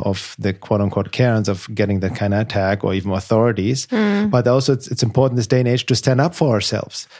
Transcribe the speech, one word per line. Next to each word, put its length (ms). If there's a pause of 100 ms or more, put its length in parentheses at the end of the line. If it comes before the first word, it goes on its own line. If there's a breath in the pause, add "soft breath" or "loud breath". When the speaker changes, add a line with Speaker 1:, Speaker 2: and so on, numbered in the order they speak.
Speaker 1:
of 320
the 160
quote 280
unquote 300
Karens 380
of 240
getting 280
that 140
kind 200
of 60
attack 420
or 100
even 200
authorities. 760
Speaker 2:
Hmm. 380
Speaker 1:
But 200
also 260
it's, 160
it's 120
important 360
this 100
day 120
and 100
age 180
to 80
stand 260
up 140
for 180
ourselves. 540 (120 loud breath)